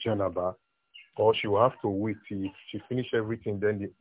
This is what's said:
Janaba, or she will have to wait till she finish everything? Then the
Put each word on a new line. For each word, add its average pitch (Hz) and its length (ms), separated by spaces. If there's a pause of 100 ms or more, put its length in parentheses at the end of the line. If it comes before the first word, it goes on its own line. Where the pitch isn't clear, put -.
Janaba, 92 480 (600)
or 107 180
she - 140
will 101 140
have 127 200
to 117 60
wait 104 300 (100)
till 98 160 (260)
she 107 200
finish 123 240
everything? 110 480
Then 104 180
the 98 220